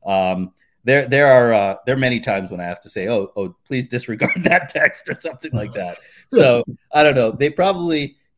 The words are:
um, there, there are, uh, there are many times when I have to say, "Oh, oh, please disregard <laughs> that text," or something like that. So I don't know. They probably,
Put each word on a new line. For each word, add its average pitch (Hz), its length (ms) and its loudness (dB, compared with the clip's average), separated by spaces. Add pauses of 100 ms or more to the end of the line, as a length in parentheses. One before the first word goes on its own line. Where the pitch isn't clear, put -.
um, 92 460 -2 (320)
there, 131 240 2
there 139 180 4
are, 123 260 6
uh, 98 320 2
there 127 100 0
are 135 40 -2
many 123 220 0
times 98 300 -4
when 90 100 -10
I 87 40 -8
have 87 180 -8
to - 60 -20
say, 98 200 -6
"Oh, 104 280 -4
oh, 95 180 -6 (120)
please 127 200 -6
disregard 120 480 -6
<laughs> 175 100 -4
that 175 260 0
text," - 380 -2
or - 120 -10
something 151 320 -12
like 107 200 -6
that. 90 260 -10 (340)
So 127 300 4 (300)
I 151 100 4
don't 143 140 4
know. 113 160 2
They 143 180 -2
probably, 170 640 -2 (220)